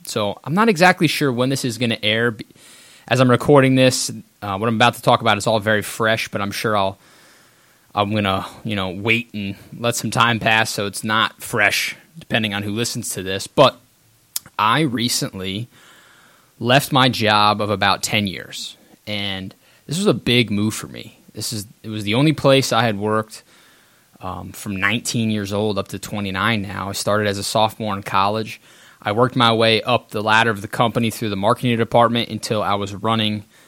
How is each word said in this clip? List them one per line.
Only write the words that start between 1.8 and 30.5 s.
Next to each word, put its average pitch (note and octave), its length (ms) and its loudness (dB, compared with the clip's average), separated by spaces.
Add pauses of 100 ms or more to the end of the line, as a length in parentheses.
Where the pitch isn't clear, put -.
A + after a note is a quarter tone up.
air. A2 340 0 (720)
As B2 120 4
I'm B2+ 100 6
recording C3 440 4
this, C3 360 2 (320)
uh, G2+ 160 -4
what A2 100 -2
I'm A#2 60 0
about A#2+ 200 4
to - 80 -16
talk A#2+ 200 4
about G#2+ 160 2
is G#2 80 -6
all A2+ 140 2
very G#2 200 2
fresh, A2 480 -2
but G2+ 140 -8
I'm G2+ 80 -4
sure G#2+ 260 -2
I'll, G2 220 -2 (960)
I'm G#2 180 0
gonna, G2 320 0 (200)
you G#2 120 -6
know, F#2+ 140 -6
wait A2+ 420 -4
and G2+ 240 -8 (220)
let A#2+ 180 -2
some A2+ 140 -6
time A#2 300 2
pass A2 280 2
so - 160 -6
it's G2+ 180 -8
not A2 380 0
fresh, - 560 0 (220)
depending A2 340 -4
on G2+ 120 -6
who G#2 80 -6
listens A#2 420 -6
to F#2+ 80 -8
this. F#2+ 240 -6
But - 320 4 (800)
I A2+ 220 2
recently A#2 880 -4 (920)
left B2 320 2
my C3 160 4
job G#2+ 540 2
of G#2 80 -2
about G2 320 0
ten G#2+ 240 0
years, - 500 -12 (300)
and G2+ 480 -8 (320)
this C#3+ 100 -6
was G3 100 -4
a F#3+ 60 4
big A#2+ 380 2
move G#2 240 0
for - 140 -12
me. A#1+ 300 -18 (140)
This - 220 -8
is, G#2 120 -8 (160)
it A2+ 60 -14
was G#2+ 160 -8
the G#2 100 0
only C#3+ 200 4
place C3+ 400 4
I A2+ 80 2
had A2 160 0
worked, G#2+ 440 -2 (800)
um, F#2 320 -10
from G2+ 240 -8
nineteen A2 560 0
years G#2 200 -4
old G#2 260 -2
up F#2+ 100 -6
to G2+ 100 -10
twenty-nine G2+ 640 -2
now. F#2+ 280 -8
I - 20 -8
started G#2 340 -2
as G2 120 -2
a G2 40 -6
sophomore G#2+ 540 -2
in G2+ 80 -12
college. G#2+ 560 -2 (420)
I G#2+ 80 -2
worked A#2+ 240 2
my A#2+ 180 6
way A2+ 300 4
up - 280 -2
the G#2+ 120 -6
ladder A2 280 4